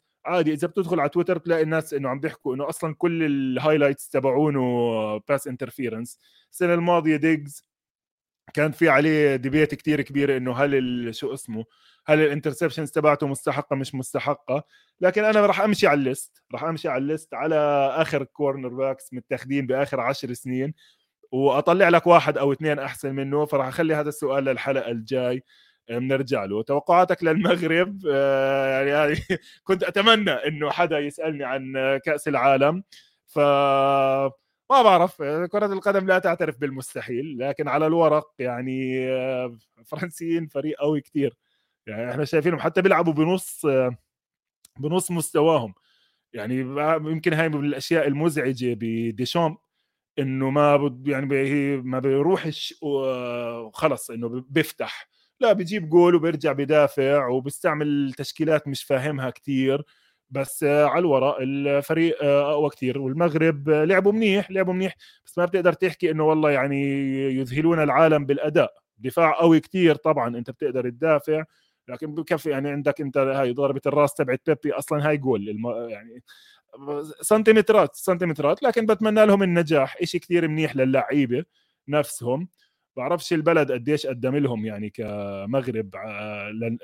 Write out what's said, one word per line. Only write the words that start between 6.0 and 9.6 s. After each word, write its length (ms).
السنة 220
الماضية 420
ديجز 500
كان 180
في 180
عليه 460
ديبيت 400